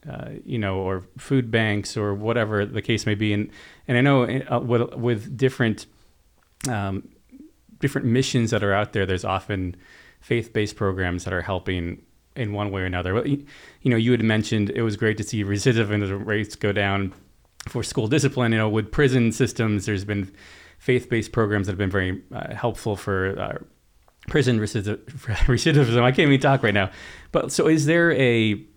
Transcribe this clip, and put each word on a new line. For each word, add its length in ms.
uh, 200
you 140
know, 220
or 240
food 320
banks 440
or 200
whatever 500
the 160
case 240
may 80
be. 200
And, 180
and 120
I 20
know, 220
uh, 360
with, 360
with 420
different, 480
um, 380
different 280
missions 440
that 120
are 100
out 200
there, 120
there's 200
often 500
faith-based 560
programs 480
that 100
are 80
helping 600
in 180
one 180
way 100
or 40
another. 280
Well, 140
you, 180
you 100
know, 60
you 140
had 120
mentioned 480
it 120
was 120
great 220
to 60
see 200
recidivism 840
rates 300
go 160
down 420
for 160
school 240
discipline. 440
You 80
know, 100
with 220
prison 400
systems, 540
there's 200
been 260
faith-based 540
programs 360
that 60
have 40
been 120
very, 320
uh, 220
helpful 400
for, 440
uh, 180
prison 320
recidiv-, 440
<laughs> 20
recidivism. 580
I 80
can't 180
even 100
talk 240
right 100
now. 180
But 200
so 160
is 180
there 280
a 500